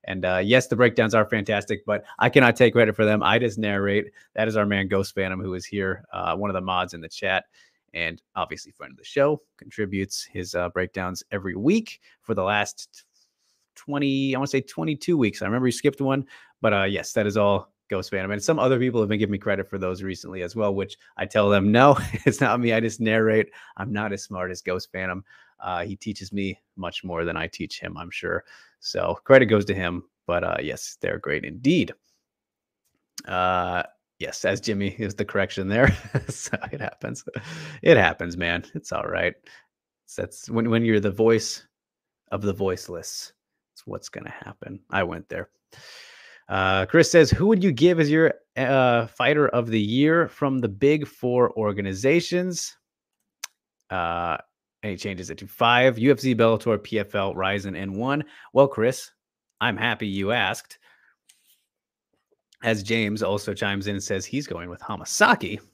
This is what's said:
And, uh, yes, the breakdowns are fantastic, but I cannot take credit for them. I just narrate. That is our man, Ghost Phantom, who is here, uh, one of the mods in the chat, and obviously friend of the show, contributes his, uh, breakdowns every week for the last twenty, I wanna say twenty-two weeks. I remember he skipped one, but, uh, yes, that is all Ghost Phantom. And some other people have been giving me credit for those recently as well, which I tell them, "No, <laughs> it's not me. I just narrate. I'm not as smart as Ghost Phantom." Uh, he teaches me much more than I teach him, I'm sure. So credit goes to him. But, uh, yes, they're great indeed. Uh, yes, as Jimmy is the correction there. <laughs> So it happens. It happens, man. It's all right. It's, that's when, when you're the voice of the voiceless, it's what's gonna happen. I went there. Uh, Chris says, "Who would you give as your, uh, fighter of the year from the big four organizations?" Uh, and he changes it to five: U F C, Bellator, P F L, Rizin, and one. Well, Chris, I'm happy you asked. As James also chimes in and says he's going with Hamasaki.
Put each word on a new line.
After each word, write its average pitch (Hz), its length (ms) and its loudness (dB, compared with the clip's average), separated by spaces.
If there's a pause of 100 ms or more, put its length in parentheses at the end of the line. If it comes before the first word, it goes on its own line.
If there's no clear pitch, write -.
And, 92 220 -6
uh, 92 180 2
yes, 123 240 4
the 120 80 -2
breakdowns 113 400 4
are 110 100 6
fantastic, 104 600 -2
but 104 180 -2 (160)
I 120 100 4
cannot 123 280 6
take 120 160 6
credit 110 240 4
for 110 80 4
them. 104 180 2
I 110 160 4
just 110 180 -2
narrate. 101 540 -2 (220)
That 110 160 -2
is 107 80 -2
our 104 80 2
man, 98 240 0
Ghost 95 260 -2
Phantom, 95 240 -4
who 95 140 -6
is 90 120 -8
here, 95 460 -4
uh, 87 240 -4
one 101 140 -4
of 92 40 -4
the 92 80 -4
mods 90 320 -4
in 85 60 -14
the 80 80 -16
chat, 95 380 -4 (480)
and 85 280 -6 (140)
obviously 82 380 -8
friend 67 180 -18
of 65 60 -20
the - 80 -20
show, 143 360 0 (140)
contributes 98 720 -6
his, 90 280 -12
uh, 87 140 -2
breakdowns 92 640 -6
every 95 240 -6
week 190 460 -2 (220)
for 113 100 -4
the 98 100 -2
last - 600 -4 (720)
twenty, 139 600 -2
I - 20 -2
wanna 139 100 -2
say 135 140 0
twenty-two 160 560 -2
weeks. 107 240 0
I 98 40 -4
remember 120 200 0
he 123 60 4
skipped 139 280 -2
one, 135 260 0 (360)
but, 107 120 4
uh, 98 100 2
yes, 98 300 -2
that 104 140 2
is 104 80 -2
all 101 380 2 (160)
Ghost 95 200 -4
Phantom. 98 220 -4
And 101 100 -4
some 160 160 2
other 127 220 2
people 120 220 0
have 104 80 0
been 107 100 0
giving 104 140 0
me 98 40 -2
credit 98 320 -2
for 98 80 -8
those 92 240 -4
recently 92 400 -10
as 87 140 -8
well, 104 180 0
which 95 240 -6 (200)
I - 80 -4
tell 101 240 2
them, 101 220 4
"No, 131 260 8
<laughs> - 280 -6
it's 131 160 2
not 120 180 2
me. 117 140 2
I 113 60 2
just 113 200 -4
narrate. 110 520 2 (260)
I'm 113 140 -8
not 104 220 -4
as 98 100 -10
smart 92 260 -8
as 90 120 -10
Ghost 92 300 -6
Phantom." 92 320 -8 (360)
Uh, 87 260 -6
he 98 100 -10
teaches 98 360 -12
me 98 280 -4 (180)
much 87 260 -10
more 85 220 -4
than 82 120 -4
I 82 100 -6
teach - 320 -12
him, 87 180 -12
I'm 85 120 -14
sure. 87 360 -6 (340)
So 87 460 -4
credit 131 220 8
goes 101 180 4
to 98 100 -2
him. 87 280 -4 (220)
But, 87 180 -2
uh, 85 180 -2
yes, - 400 -10
they're - 180 -4
great 73 240 -4
indeed. 127 500 0 (1300)
Uh, 90 560 0 (360)
yes, - 260 -8
as 95 160 0
Jimmy 101 360 -4
is 101 180 -6
the 101 100 -4
correction 95 420 -2
there. 107 280 4 (180)
<laughs> - 160 -4
So - 280 -8 (140)
it - 100 -10
happens. - 420 -10 (600)
It 160 140 8
happens, 87 400 0
man. 85 360 -2
It's - 180 -12
all - 140 -4
right. 87 300 -2 (720)
It's, - 100 -20
that's - 340 -12
when, 113 200 0
when 113 160 4
you're 110 140 4
the 98 120 0
voice 110 560 2 (640)
of 101 100 -4
the 101 120 -2
voiceless, 90 800 -6 (400)
it's - 120 -20
what's - 240 -12
gonna - 220 -14
happen. - 480 -16 (100)
I 92 140 0
went 85 260 -8
there. - 200 -10 (1000)
Uh, 95 380 0
Chris 165 260 4
says, 156 200 8
"Who 190 160 2
would 196 160 4
you 190 80 4
give 165 280 4
as 147 100 4
your, 156 260 4 (200)
uh, 127 520 4
fighter 143 420 2
of 120 180 0
the 110 140 2
year 147 460 2
from 135 320 -2
the 117 100 -2
big 139 380 2
four 123 500 2
organizations?" 131 1200 -2 (1120)
Uh, 85 480 -4 (460)
and 107 80 -6
he 90 60 -8
changes 92 320 -10
it 80 100 -12
to 98 80 -18
five: 120 500 4
U 127 140 4
F 117 80 4
C, 127 160 0
Bellator, 113 460 2
P 107 180 -4
F 101 160 -6
L, 98 180 -2
Rizin, 95 420 -4
and 98 220 -8
one. 139 260 -2 (300)
Well, 135 140 6
Chris, 127 440 -2 (480)
I'm 110 160 0
happy 110 320 -2
you 98 240 -2
asked. 110 460 -2 (1900)
As 110 200 0
James 107 400 0
also 101 300 -2
chimes 98 340 -4
in 101 80 -4
and 90 80 -6
says 95 220 -4
he's 139 220 -6
going 87 220 -10
with 87 120 -14
Hamasaki. 113 800 0 (140)